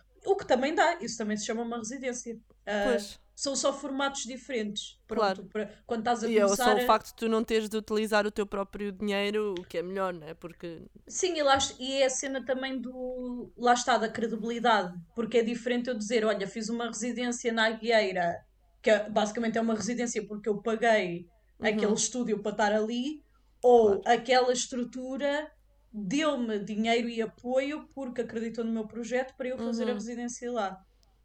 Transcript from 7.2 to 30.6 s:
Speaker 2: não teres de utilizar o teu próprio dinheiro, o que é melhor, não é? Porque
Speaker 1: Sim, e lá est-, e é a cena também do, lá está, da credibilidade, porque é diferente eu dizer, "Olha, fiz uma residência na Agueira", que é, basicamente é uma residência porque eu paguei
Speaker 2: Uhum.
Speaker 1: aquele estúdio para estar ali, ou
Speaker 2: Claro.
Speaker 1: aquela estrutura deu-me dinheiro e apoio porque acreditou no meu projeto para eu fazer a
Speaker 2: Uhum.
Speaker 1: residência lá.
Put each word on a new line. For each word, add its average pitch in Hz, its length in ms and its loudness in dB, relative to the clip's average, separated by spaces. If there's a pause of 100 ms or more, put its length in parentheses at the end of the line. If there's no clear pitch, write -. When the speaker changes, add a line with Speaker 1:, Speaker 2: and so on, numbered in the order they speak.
Speaker 2:
não 220 160 2
teres 220 240 0
de 214 80 -4
utilizar 214 500 0
o 208 60 -2
teu 208 140 -2
próprio 202 440 -6
dinheiro, 202 680 -2
o 180 60 -8
que 180 160 -8
é 160 40 0
melhor, 190 300 -4
não 156 140 -14
é? 160 80 -12
Porque 165 480 -14 (240)
Speaker 1:
Sim, 349 320 -2
e 302 60 0
lá 277 120 8
est-, - 220 0
e 269 240 0
é 262 40 6
a 262 40 2
cena 269 340 -4
também 262 360 -4
do, 254 760 -8
lá 240 180 4
está, 240 220 2
da 220 120 0
credibilidade, 220 840 0 (220)
porque 233 240 0
é 226 60 6
diferente 240 440 -2
eu 247 80 -2
dizer, 214 280 0
"Olha, 202 240 0
fiz 214 200 -6
uma 233 200 -2
residência 240 640 -4
na 226 140 4
Agueira", 214 720 2 (420)
que 240 80 4
é, 208 180 4
basicamente 220 500 0
é - 20 2
uma 226 160 0
residência 240 500 -4
porque 214 220 -6
eu 202 120 0
paguei 214 680 2 (320)
Speaker 2:
Uhum. 214 80 0
Speaker 1:
aquele 214 260 2
estúdio 226 480 0
para 208 100 -2
estar 208 200 2
ali, 240 500 -2 (400)
ou 226 380 8
Speaker 2:
Claro. 233 180 4
Speaker 1:
aquela 254 340 4
estrutura 262 1000 -4 (420)
deu-me 233 680 0
dinheiro 226 500 0
e 233 140 -2
apoio 269 720 -2
porque 254 280 -6
acreditou 226 420 -6
no 226 80 -2
meu 226 140 -2
projeto 233 500 -4
para 254 120 -6
eu 254 100 -4
fazer 226 260 -4
a 220 40 0
Speaker 2:
Uhum. - 60 0
Speaker 1:
residência 240 580 -8
lá. 196 260 -2 (460)